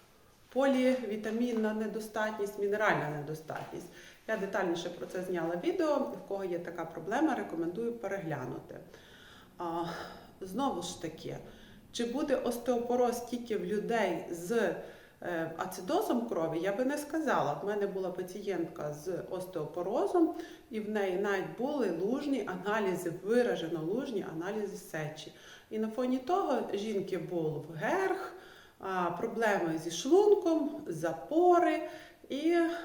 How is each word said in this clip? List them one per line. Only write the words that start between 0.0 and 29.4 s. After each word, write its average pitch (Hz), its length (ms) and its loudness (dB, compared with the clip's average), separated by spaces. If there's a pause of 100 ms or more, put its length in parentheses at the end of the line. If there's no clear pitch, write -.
полівітамінна 233 1200 2
недостатність, 214 840 -2
мінеральна 202 500 2
недостатність. - 800 -8 (400)
Я 220 100 0
детальніше 185 520 0
про 175 160 -10
це 180 180 -4
зняла 175 400 -2
відео. 320 320 2
В 240 320 -2
кого 196 160 -4
є 175 160 -2
така 170 260 -6
проблема, 233 500 0
рекомендую 196 580 -2
переглянути. 160 840 -6 (800)
А, 170 260 -2 (580)
знову 190 400 -2
ж - 200 -8
таки, 143 360 -8 (540)
чи 233 140 -2
буде 269 300 0
остеопороз 240 840 2
тільки 226 360 -4
в 180 80 -2
людей 196 680 0
з, 180 440 2 (460)
е, 165 360 -2
ацидозом 240 680 0
крові, 160 320 0
я 196 160 0
би 254 100 2
не 285 120 0
сказала. 208 560 2
В 185 120 -6
мене 202 220 0
була 185 240 -2
пацієнтка 180 800 -4
з 175 200 -6 (160)
остеопорозом, 190 1040 2 (340)
і 220 100 -4
в 202 100 -4
неї 196 280 2
навіть 185 400 0
були 247 340 2
лужні 247 580 0 (140)
аналізи, 190 500 0 (100)
виражено 175 600 2
лужні 220 480 -2
аналізи 190 460 -4
сечі. 156 560 -8 (360)
І 214 100 -4
на 220 100 0
фоні 254 280 0
того 320 420 2 (140)
жінки 202 440 -2
був 156 480 -2 (100)
герг, 320 580 0 (460)
а, 180 320 -2
проблеми 190 720 0